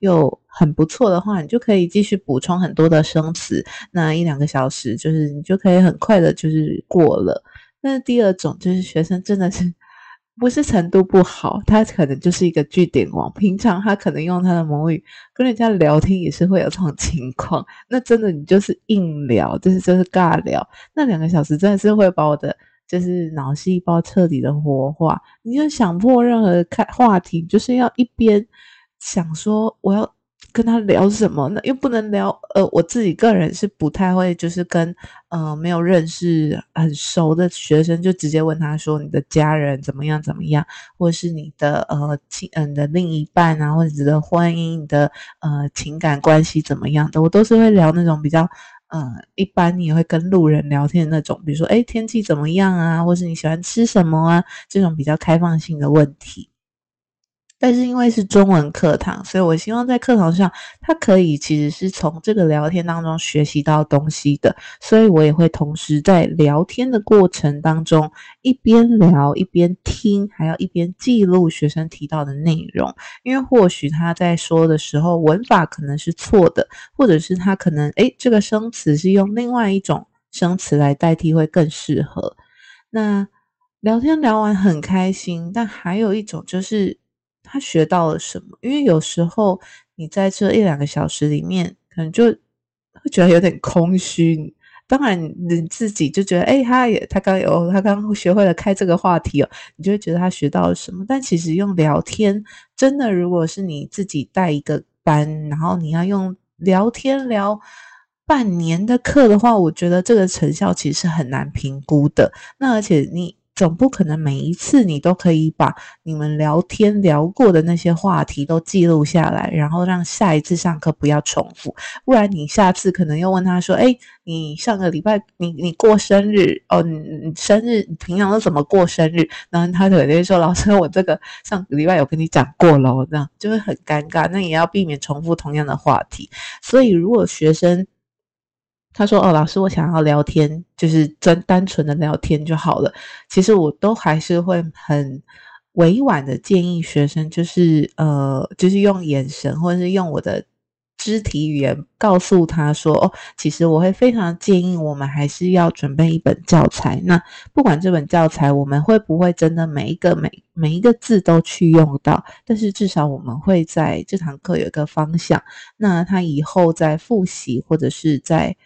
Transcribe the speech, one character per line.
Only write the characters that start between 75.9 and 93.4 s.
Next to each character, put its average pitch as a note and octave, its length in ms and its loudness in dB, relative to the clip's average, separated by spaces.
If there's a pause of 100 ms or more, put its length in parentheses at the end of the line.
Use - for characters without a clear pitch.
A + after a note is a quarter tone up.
是 E3+ 160 -6
错 F3 380 2
的， - 180 -6 (240)
或 C#4 140 2
者 E3 120 6
是 F#3 160 -6
他 F#3+ 220 -2
可 - 140 -2
能， D3 260 0
诶， B3 220 2
这 B3 120 0
个 G#3+ 80 4
生 A3 320 -2
词 D3+ 280 0
是 F#3 140 0
用 G3+ 220 2
另 A#3+ 160 -4
外 A#3 200 0
一 G3 100 0
种 D#3 260 -6 (240)
生 F3+ 280 -2
词 - 180 -4
来 C#3+ 160 2
代 E3 220 0
替 D#3+ 180 -2
会 D#3+ 140 2
更 D#3 240 0
适 - 320 -4
合。 - 340 -10 (540)
那 G#3 360 -2 (540)
聊 A3 180 0
天 D#4 220 0
聊 A3 220 2
完 G#3+ 120 0
很 F#3+ 240 2
开 F#3 320 -2
心， E3+ 440 -8
但 A#3 120 -4
还 F#3 300 -8
有 G#3+ 160 0
一 G#3+ 100 -4
种 E3 240 -14
就 F#3 140 -6
是 G3 380 -4 (500)
他 C#4 120 -8
学 D#3+ 260 0
到 E3+ 260 0
了 D#3+ 60 -6
什 - 220 -14
么， - 200 -20
因 A3 80 -10
为 C#4+ 140 -2
有 E3+ 180 2
时 - 220 -4
候 F#3+ 380 0 (340)
你 D#3+ 140 -14
在 G3 200 -2
这 G3 240 -2
一 A3 120 2
两 D#3+ 120 0
个 C#3+ 80 -4
小 D#3 220 -4
时 D3+ 220 -2
里 D3 140 -2
面， F3+ 340 -6 (180)
可 E3 80 -6
能 D#3+ 80 -8
就 A3+ 140 2
会 A3+ 140 2 (760)
觉 F#3 100 4
得 F3+ 60 6
有 E3+ 100 6
点 E3+ 220 2